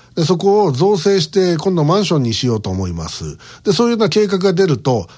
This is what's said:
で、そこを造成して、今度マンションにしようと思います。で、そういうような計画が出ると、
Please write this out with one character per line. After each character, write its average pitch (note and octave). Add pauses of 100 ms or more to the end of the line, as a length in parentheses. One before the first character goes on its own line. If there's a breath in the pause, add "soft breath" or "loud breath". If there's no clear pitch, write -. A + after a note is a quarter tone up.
(140 soft breath)
で、 E3
そ F3+
こ G3+
を D#3+
造 F3+
成 G3
し D#3
て、 F3+
今 F#3+
度 D#3+
マ F3
ン G#3
シ -
ョ D#3
ン C3+
に A#2
し B2
よ A#2
う G#2+
と G2+
思 F#2
い F2
ま D#2+
す。 D#2 (260 loud breath)
で、 G#3+
そ G3+
う -
い A#3
う -
よ A#3
う G#3+
な G#3+
計 G#3+
画 F#3+
が F#3+
出 F#3
る C#3+
と、 A2+